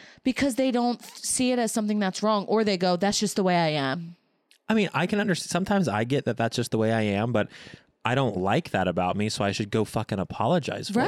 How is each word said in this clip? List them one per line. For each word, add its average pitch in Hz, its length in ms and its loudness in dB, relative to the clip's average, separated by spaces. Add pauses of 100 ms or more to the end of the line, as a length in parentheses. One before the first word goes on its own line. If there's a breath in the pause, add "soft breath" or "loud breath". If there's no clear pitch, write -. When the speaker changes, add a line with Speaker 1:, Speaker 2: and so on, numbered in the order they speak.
(240 loud breath)
Speaker 1:
Because 262 320 0
they 262 140 2
don't 240 320 0
f-, - 160 -20
see 254 340 0
it 247 60 0
as 226 140 0
something 214 260 0
that's 190 240 -2
wrong, 208 240 2
or 220 180 2
they 202 120 2
go, 180 200 2
"That's 196 220 0
just - 180 -2
the 214 60 0
way 180 140 4
I 170 120 2
am." 151 480 -2 (520)
Speaker 2:
I 220 60 2
mean, 208 180 2
I 165 140 0
can 202 140 0
understand. 202 300 -2
Sometimes 190 380 2
I 107 160 0
get 135 220 0
that 117 100 -2
that's 117 200 -2
just 120 160 -2
the 110 60 0
way 110 140 2
I 113 100 2
am, 107 300 0
but 107 160 2 (560 loud breath)
I 117 100 0
don't 131 220 0
like 98 340 0
that 92 160 0
about 90 300 0
me, 104 140 0
so - 140 -4
I 101 80 0
should 101 180 -4
go 110 140 2
fucking 107 340 -4
apologize 117 720 -2
for 220 100 0
it. - 80 2